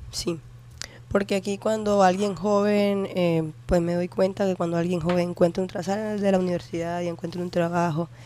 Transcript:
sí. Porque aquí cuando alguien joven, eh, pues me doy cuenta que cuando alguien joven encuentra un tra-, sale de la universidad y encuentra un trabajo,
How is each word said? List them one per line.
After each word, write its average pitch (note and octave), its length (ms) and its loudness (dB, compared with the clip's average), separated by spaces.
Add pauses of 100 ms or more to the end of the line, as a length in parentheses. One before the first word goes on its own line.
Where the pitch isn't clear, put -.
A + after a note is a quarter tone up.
(120)
sí. E3+ 280 -4 (680)
Porque G3+ 260 0
aquí G3 240 -2
cuando G#3 420 2
alguien F#3+ 340 4
joven, G3+ 800 2
eh, E3 380 0 (160)
pues F3+ 140 4
me E3+ 120 0
doy F3 140 0
cuenta F#3+ 400 0
que F#3 80 0
cuando E3+ 220 -2
alguien F3 220 0
joven F3 300 0
encuentra F3 320 0
un F#3 80 -2
tra-, F#3 140 -6
sale G#3 360 -4
de G3 120 2
la F#3 80 4
universidad F3 600 -2
y F3 60 -4
encuentra E3+ 340 -6
un F3 100 -6
trabajo, E3+ 580 0 (160)